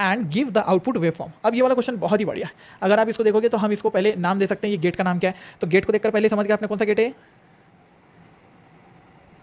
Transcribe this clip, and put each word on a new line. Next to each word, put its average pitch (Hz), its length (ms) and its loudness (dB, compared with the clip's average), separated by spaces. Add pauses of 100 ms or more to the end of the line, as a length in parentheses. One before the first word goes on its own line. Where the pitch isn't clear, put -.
and 220 260 0
give 214 260 -2
the 208 160 2
output 190 280 0
waveform। 165 340 -2 (140)
अब 226 100 2
ये 247 80 2
वाला 254 120 4
question 247 220 -2
बहुत 180 240 0
ही 214 40 -2
बढ़िया 196 220 -6
है। - 60 -14 (300)
अगर 202 180 4
आप 220 80 2
इसको 226 160 -2
देखोगे 220 240 2
तो 226 100 0
हम 208 140 0
इसको 208 180 -2
पहले 208 260 0
नाम 180 220 0
दे 196 80 2
सकते 208 200 -4
हैं, 208 60 -2
ये 196 60 -2
gate 170 180 -2
का 190 80 -2
नाम 180 140 0
क्या 185 120 0
है? 185 60 -10 (240)
तो 196 60 -4
gate 180 180 2
को - 80 -2
देखकर 214 180 0
पहले 214 180 2
समझ 208 180 0
गए 214 60 2
आपने 214 160 -2
कौन 208 100 -4
सा 220 60 0
gate 208 160 0
है? 240 140 0 (2250)